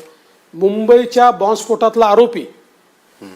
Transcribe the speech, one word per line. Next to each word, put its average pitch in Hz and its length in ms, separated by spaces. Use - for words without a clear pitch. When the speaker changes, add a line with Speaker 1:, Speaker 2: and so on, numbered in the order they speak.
Speaker 1:
मुंबईच्या 226 800
बॉम्बस्फोटातला 226 720
आरोपी 214 360
Speaker 2:
हम्म. 98 140